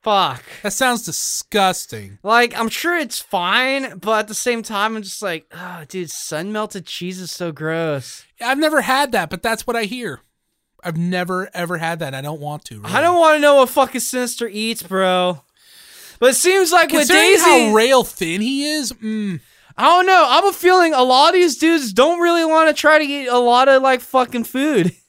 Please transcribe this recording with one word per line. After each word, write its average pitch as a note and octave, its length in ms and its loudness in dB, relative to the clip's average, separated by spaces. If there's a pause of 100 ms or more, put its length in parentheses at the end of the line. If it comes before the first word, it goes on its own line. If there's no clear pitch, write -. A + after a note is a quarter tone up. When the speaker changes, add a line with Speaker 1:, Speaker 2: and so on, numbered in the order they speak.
Speaker 1:
Fuck. F3+ 400 -2 (200)
Speaker 2:
That G3+ 100 -6
sounds B3 300 -2 (440)
disgusting. A#2+ 720 -4
Speaker 1:
Like, A#3 360 0
I'm A3+ 120 -4
sure F4 280 -4
it's C#4 220 -6
fine, A#3+ 800 -4
but G#3+ 200 -2
at G#3+ 80 -6
the G#3+ 80 -12
same A#3 260 -4
time, A3 360 -6
I'm A3 40 -10
just F#3+ 200 -14
like, F3 320 -8
"Oh, F3 340 -16
dude, F3+ 240 -10
sun-melted G#3 720 -10
cheese F#3 340 -12
is F3+ 120 -12
so F3 200 -8
gross." D#3 720 -8 (180)
Speaker 2:
I've B3 180 -2
never D#4 220 2
had C4 320 0
that, F3 160 -2
but F3+ 120 -10
that's A3+ 240 -4
what A#3+ 100 -4
I A3+ 100 -2
hear. G3+ 360 -10 (600)
I've E3 140 -6
never, F3+ 560 -4
ever F3 240 -6
had E3 220 -6
that. C#3+ 140 -8
I C3+ 80 -10
don't D3 180 -10
want D3 260 -12
to, G#2+ 160 -18
really. G#2+ 120 -8
Speaker 1:
I A#3+ 80 2
don't F4 180 4
wanna D#4 200 4
know C#4+ 160 6
what B3+ 140 6
fucking B3+ 320 0
Sinister A#3+ 460 -6
eats, G#3+ 360 -6
bro. F#3 580 -2 (800)
But B3+ 120 6
it B3 40 -2
seems F#4 360 2
like E4+ 200 4
with D4 160 2
Speaker 2:
Considering E4 240 4
Speaker 1:
Daisy D#4+ 380 6
Speaker 2:
how G#3 40 2
rail A#3 300 4
thin F3 380 -6
he C4+ 240 -2
is, D4 280 -4
mm. G#3+ 460 -8 (380)
Speaker 1:
I G#3 60 -2
don't F4 220 4
know. F#4 240 6
I'm D#4 160 2
a G4 80 2
feeling F4+ 400 4
a B3+ 100 2
lot B3+ 260 4
of F4 60 2
these F4 220 2
dudes D4+ 360 0
don't D4+ 260 2
really E4+ 260 2
wanna D#4 280 2
try D4+ 260 4
to D#4 60 0
eat C#4+ 220 -6
a B3 120 2
lot B3 300 4
of, C4 120 6
like, C4 200 2
fucking B3 420 -2
food B3+ 520 0 (140)